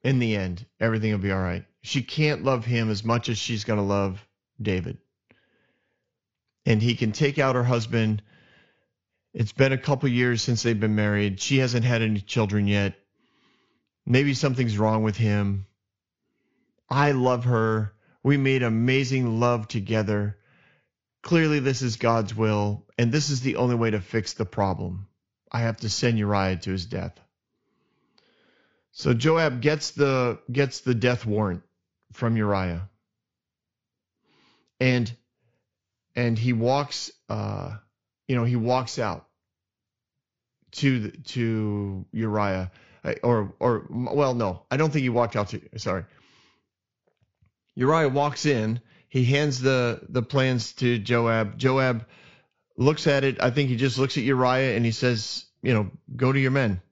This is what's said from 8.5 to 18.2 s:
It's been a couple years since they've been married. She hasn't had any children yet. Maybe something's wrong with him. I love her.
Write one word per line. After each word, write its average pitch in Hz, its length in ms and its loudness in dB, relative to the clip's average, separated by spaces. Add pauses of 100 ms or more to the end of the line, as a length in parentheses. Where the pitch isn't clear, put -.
It's 110 180 -4
been 135 220 2
a 131 40 -2
couple 139 300 -2
years 123 340 0
since 117 220 -2
they've 113 160 0
been 107 160 0
married. 104 460 0
She 135 160 0
hasn't 120 260 0
had 120 180 2
any 107 200 0
children 104 440 0
yet. 101 300 0 (1080)
Maybe 135 280 4
something's 127 440 0
wrong 110 260 2
with 107 140 0
him. 101 480 0 (1200)
I 143 240 2
love 127 320 2
her. 110 480 2 (280)